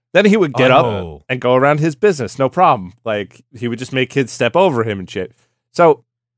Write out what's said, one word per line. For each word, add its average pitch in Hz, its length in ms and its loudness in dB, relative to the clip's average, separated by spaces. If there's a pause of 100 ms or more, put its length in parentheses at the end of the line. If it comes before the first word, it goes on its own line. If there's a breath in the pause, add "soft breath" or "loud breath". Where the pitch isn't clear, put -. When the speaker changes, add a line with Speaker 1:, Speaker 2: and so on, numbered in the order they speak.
(140)
Speaker 1:
Then 196 120 4
he 208 120 4
would 165 160 0
get 127 180 2
Speaker 2:
Oh. 101 460 0
Speaker 1:
up - 120 -20
and 127 100 -4
go 123 160 2
around 143 240 2
his 156 160 -2
business, 147 420 -2
no 135 120 0
problem. 131 420 0 (140)
Like, 104 380 -6 (120)
he 120 140 -6
would 117 100 -6
just 127 140 -12
make 131 160 -2
kids 135 240 -4
step 120 220 -2
over 165 280 2
him 107 160 -6
and 90 100 -12
shit. 95 220 -10 (400)
So 165 320 2 (340)